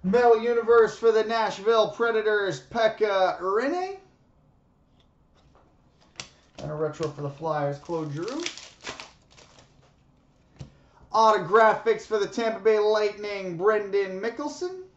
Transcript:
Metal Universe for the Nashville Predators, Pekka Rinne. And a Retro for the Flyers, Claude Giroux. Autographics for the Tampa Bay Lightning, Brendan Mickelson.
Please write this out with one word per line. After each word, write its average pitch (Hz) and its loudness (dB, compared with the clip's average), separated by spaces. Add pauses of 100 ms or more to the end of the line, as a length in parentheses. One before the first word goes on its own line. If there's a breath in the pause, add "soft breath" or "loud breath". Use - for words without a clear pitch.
Metal 226 4
Universe 233 4
for 226 4
the 220 4
Nashville 214 0
Predators, 214 -2
Pekka 208 0
Rinne. 285 -4 (2750 soft breath)
And 143 -8
a 151 -6
Retro 151 -4
for 143 -8
the 143 -4
Flyers, 147 -4
Claude 160 -6
Giroux. 220 -6 (2750 soft breath)
Autographics 214 4
for 214 -2
the 196 -2
Tampa 226 -4
Bay 214 2
Lightning, 208 -2
Brendan 196 0
Mickelson. 285 -8 (160)